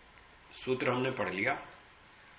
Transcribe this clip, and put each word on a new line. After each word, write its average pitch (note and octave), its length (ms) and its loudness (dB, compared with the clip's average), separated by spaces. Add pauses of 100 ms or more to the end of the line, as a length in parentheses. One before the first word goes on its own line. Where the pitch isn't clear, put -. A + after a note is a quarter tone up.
(640)
सूत्र B2+ 260 2
हमने B2+ 200 2
पढ़ G2 220 0
लिया, G#2+ 260 0 (800)